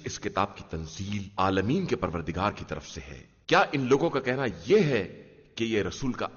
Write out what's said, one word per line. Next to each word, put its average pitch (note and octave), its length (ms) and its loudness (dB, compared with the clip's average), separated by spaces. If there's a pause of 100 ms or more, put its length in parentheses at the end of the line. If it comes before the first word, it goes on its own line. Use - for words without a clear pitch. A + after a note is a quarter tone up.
اس - 160 -8
کتاب G2 360 0
کی - 140 -14
تنزیل F#2+ 680 -6
عالمین F#2+ 500 2
کے - 100 0
پروردگار F2 560 -2
کی - 160 -12
طرف D2 200 -10
سے - 200 -12
ہے۔ C2+ 140 -16 (240)
کیا F3+ 260 6
ان C3+ 160 0
لوگوں C#3+ 220 6
کا C#3+ 100 0
کہنا B2+ 240 0 (220)
یہ G#3 180 8
ہے B2+ 180 2 (520)
کہ A#2 100 -4
یہ A2 180 2
رسول B2 300 -2
کا G#2 140 -4 (100)